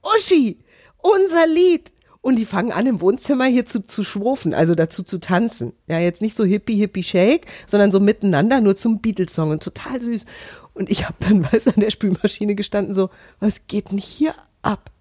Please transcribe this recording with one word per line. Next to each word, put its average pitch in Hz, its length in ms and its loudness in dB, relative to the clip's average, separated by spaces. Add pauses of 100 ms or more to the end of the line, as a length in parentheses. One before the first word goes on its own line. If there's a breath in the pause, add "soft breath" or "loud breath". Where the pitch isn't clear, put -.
"Uschi, 381 560 2 (400 soft breath)
unser 359 480 4
Lied!" 339 460 2 (300 soft breath)
Und 254 140 2
die 226 80 0
fangen 208 260 -2
an, 214 160 -2
im 220 140 0
Wohnzimmer 254 460 0
hier 247 180 2
zu, 240 220 -6
zu - 180 -6
schwurfen, 208 480 -4
also 165 220 2
dazu 165 280 -2
zu 180 180 -8
tanzen. 190 520 -2 (140)
Ja, 165 120 -4
jetzt 175 220 -2
nicht 214 160 -4
so 220 80 0
Hippie, 208 320 0
Hippie 202 260 -2
Shake, 208 440 2 (200 loud breath)
sondern 202 240 4
so 190 80 2
miteinander, 202 600 2
nur 196 160 4
zum 226 240 -2
Beatles-Song 180 520 -2
und 156 100 -4
total 247 400 -10
süß. 233 240 -6 (480 loud breath)
Und 190 160 -6
ich - 180 -2
hab - 120 -12
dann, 190 240 4
<laughs> 131 60 -4
weißt - 180 2
du, - 20 4
an - 100 2
der 214 100 0
Spülmaschine 202 680 -2
gestanden, 208 380 -4
so, 190 140 0 (320 soft breath)
"Was 208 280 -2
geht 196 220 -6
denn 196 60 -6
hier 302 380 -6 (260)
ab?" - 300 -8 (100)